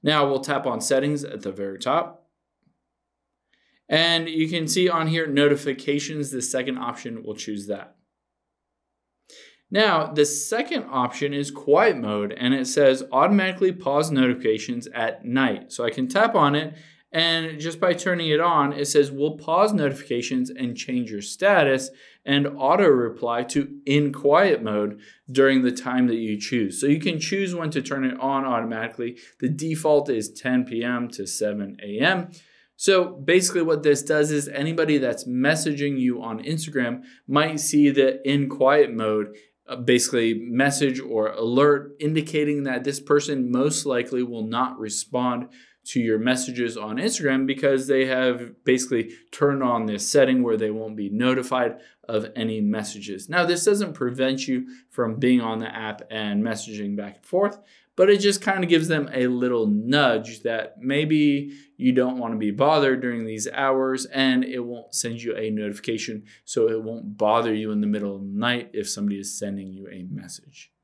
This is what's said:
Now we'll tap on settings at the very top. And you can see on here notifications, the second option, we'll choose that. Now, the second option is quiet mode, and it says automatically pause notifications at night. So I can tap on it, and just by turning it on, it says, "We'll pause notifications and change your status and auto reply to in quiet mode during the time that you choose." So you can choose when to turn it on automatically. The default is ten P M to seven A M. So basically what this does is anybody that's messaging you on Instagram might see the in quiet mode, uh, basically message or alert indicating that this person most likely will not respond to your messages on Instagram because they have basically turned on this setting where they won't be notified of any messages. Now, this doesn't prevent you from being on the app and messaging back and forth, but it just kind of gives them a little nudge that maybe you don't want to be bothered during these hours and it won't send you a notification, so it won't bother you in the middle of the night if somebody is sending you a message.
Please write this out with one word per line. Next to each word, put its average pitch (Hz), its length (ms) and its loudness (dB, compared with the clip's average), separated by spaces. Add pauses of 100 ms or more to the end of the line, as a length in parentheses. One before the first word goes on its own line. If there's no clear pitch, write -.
Now 147 260 4
we'll 135 120 0
tap 135 260 -4
on 123 160 -4
settings 143 420 0
at - 180 -12
the 98 100 -8
very 98 260 -8
top. - 520 -4 (1600)
And 165 400 2
you 160 220 0
can 160 180 -2
see 180 220 2
on 165 180 0
here 160 200 0
notifications, 143 1040 0
the 127 100 -6
second 127 380 -4
option, 120 440 -10
we'll 107 120 -10
choose 101 320 -10
that. 98 280 -10 (1700)
Now, 180 420 2
the 151 140 6
second 233 640 -4
option 135 440 -2
is 143 180 -4
quiet 175 460 4
mode, 104 340 -2
and 123 220 0
it 131 140 -2
says 131 440 4
automatically 185 600 4
pause 156 380 0
notifications 123 800 0
at 113 380 -6
night. 123 480 0
So 120 100 -6
I 117 60 0
can 127 180 -4
tap 196 280 2
on 147 200 4
it, 156 180 -4 (380)
and 165 480 0
just 165 200 -8
by 180 140 2
turning 175 360 -2
it 151 120 4
on, 151 320 2
it 143 120 -2
says, 143 260 4
"We'll 147 260 -2
pause 196 360 2
notifications 131 760 -2
and 123 260 -6
change 123 340 -4
your 104 120 -8
status 143 680 2 (360)
and 143 220 2
auto 156 400 4
reply 120 560 2
to 139 420 -4
in 143 260 2
quiet 151 500 4
mode 104 380 -2 (320)
during 135 300 6
the 123 100 2
time 127 360 0
that 117 100 2
you 110 200 -4
choose." 104 420 -4
So 135 80 0
you 147 120 2
can 160 200 -2
choose 190 360 -4
when 165 160 -4
to - 100 -4
turn 139 220 -6
it 127 160 -4
on 135 260 -2
automatically. 117 720 -4 (220)
The 127 100 -2
default 151 600 0
is 110 220 -2
ten 127 340 -2
P 117 180 -6
M 123 260 -4
to 98 160 -10
seven 104 560 -4
A 104 180 -8
M. 175 300 0 (460)
So 185 300 4
basically 175 580 2
what 156 200 0
this 143 200 4
does 151 280 2
is 147 180 -2
anybody 156 480 0
that's 123 260 -2
messaging 143 760 0
you 123 220 0
on 110 220 -10
Instagram 139 600 -4 (220)
might 151 340 0
see 147 300 4
the 131 400 4
in 143 200 2
quiet 135 440 4
mode, 107 420 0 (300)
uh, 127 120 -10
basically 123 560 2
message 131 640 0
or 113 320 -2
alert 139 720 2
indicating 151 600 -2
that 127 200 -4
this 139 160 -4
person 147 500 0
most 135 360 0
likely 123 380 -2
will 117 220 -6
not 117 320 -2
respond 123 680 -4 (380)
to - 160 -2
your 110 180 2
messages 123 560 -2
on 107 220 -8
Instagram 139 500 0
because 135 400 0
they 135 180 4
have 127 600 -2
basically 123 440 0 (220)
turned 139 320 0
on 117 220 0
this 104 200 -4
setting 131 380 4
where 113 140 2
they 110 120 -2
won't 110 280 -8
be 101 120 -6
notified 123 680 0 (320)
of 110 260 -2
any 110 240 -4
messages. 104 680 -4
Now, 175 160 2
this 175 180 0
doesn't 202 300 2
prevent 131 560 -2
you 127 180 -2 (220)
from 113 260 -4
being 127 240 4
on 113 200 -4
the 113 140 -8
app 107 280 -8 (100)
and 104 320 -2
messaging 104 540 -6
back 101 180 -10
and - 100 -20
forth, 202 340 -2 (360)
but 190 140 6
it 202 80 8
just 202 240 2
kind 190 240 0
of 165 40 -4
gives 160 200 4
them 151 240 0
a 127 140 2
little 123 380 0
nudge 113 800 2
that 113 340 -4
maybe 143 760 0 (240)
you 127 160 2
don't 127 240 2
want 113 160 -6
to 110 40 -4
be 107 140 -2
bothered 135 480 2
during 120 260 -6
these 110 280 -6
hours 131 540 0
and 131 360 0
it 127 160 -6
won't 120 340 -10
send 117 300 -6
you 110 140 -4
a 110 120 -4
notification, 107 760 -6 (180)
so 113 240 0
it 113 160 -2
won't 110 340 -10
bother 110 360 2
you 107 180 -4
in 104 80 0
the 104 80 0
middle 101 260 -2
of 98 100 -12
the 98 140 -8
night 120 360 -2
if 104 160 -6
somebody 101 320 -4
is - 180 -12
sending 98 320 -8
you 95 180 -16
a 95 140 -16 (100)
message. - 560 -18 (140)